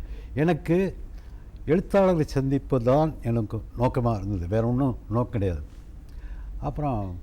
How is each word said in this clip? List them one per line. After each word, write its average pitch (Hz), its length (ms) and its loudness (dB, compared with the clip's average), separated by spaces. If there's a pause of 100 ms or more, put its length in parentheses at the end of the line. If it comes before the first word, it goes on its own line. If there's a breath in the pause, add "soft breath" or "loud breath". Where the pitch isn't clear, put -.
(340 loud breath)
எனக்கு 170 600 2 (720 loud breath)
எழுத்தாளர்களை 170 600 4
சந்திப்பு 135 560 0
தான் 143 400 4
எனக்கு 117 400 0 (160)
நோக்கமா 120 380 2
இருந்தது, 95 320 -2
வேற 113 200 2
ஒண்ணும் 127 280 2 (120)
நோக்கம் 117 220 0
கிடையாது. 92 380 -2 (920 loud breath)
அப்புறம் 123 640 -2